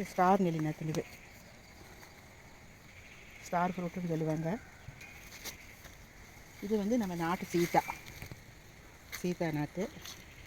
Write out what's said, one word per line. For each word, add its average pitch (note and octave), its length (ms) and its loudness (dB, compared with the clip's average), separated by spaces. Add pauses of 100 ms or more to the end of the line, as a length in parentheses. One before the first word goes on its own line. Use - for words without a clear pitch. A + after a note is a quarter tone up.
ஸ்டார் F#3+ 380 8
நெல்லி E3 180 6
நாத்துங்க D#3 320 2
இது. D3+ 120 2 (2500)
ஸ்டார் F3+ 300 2
ஃப்ரூட்டுன்னு F3 380 -2
சொல்லுவாங்க. D#3+ 380 2 (2250)
இது G3+ 140 2
வந்து G#3 220 4
நம்ம F#3 160 2
நாட்டு E3+ 320 2
சீத்தா. E3+ 360 6 (1300)
சீத்தா F3 380 0
நாத்து. D3+ 320 0 (640)